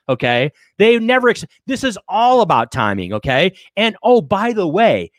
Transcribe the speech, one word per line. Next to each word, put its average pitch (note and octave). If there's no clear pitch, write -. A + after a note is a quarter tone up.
okay? B2+
They A3+
never B3
ex-, -
this C4+
is G#3
all A#3+
about C#3
timing, G2+
okay? C#3
And, A3
oh, A#3+
by G3+
the G3+
way, D3